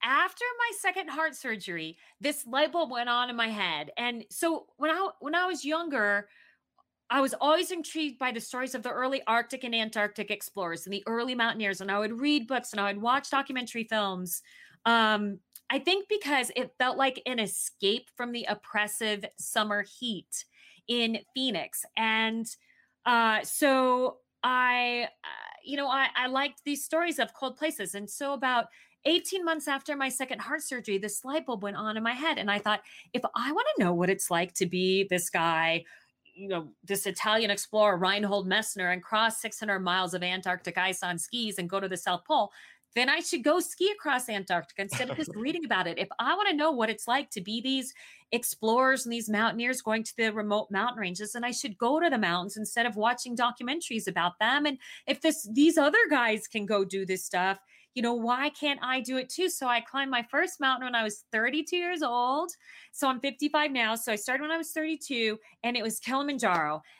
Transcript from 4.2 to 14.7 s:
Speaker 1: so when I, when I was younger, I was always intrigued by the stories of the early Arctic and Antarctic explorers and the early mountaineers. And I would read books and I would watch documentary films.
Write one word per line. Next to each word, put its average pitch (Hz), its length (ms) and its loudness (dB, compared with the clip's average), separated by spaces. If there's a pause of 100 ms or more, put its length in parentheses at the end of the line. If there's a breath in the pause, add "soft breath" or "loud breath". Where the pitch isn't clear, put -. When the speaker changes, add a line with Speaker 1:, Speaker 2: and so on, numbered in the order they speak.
Speaker 1:
so 330 360 -2 (120)
when 302 120 0
I, 359 180 0 (120)
when 294 140 -4
I 359 100 2
was 370 180 -2
younger, 262 640 0 (840 soft breath)
I 262 100 4
was 269 140 2
always 320 360 4
intrigued 311 480 -6
by 254 140 -2
the 226 80 -6
stories 254 340 -6
of 240 80 -6
the 247 80 -6
early 262 360 -2
Arctic 240 380 0
and 233 100 -4
Antarctic 214 560 -2
explorers 180 560 -6
and 190 80 -6
the 202 120 -8
early 240 280 -2
mountaineers. 214 480 -2
And 190 80 -4
I 202 80 2
would 220 200 -2
read 294 280 2
books 240 260 -4
and 214 80 -2
I 202 100 0
would 202 120 -6
watch 262 260 0
documentary 254 560 -2
films. 190 560 -2 (460 loud breath)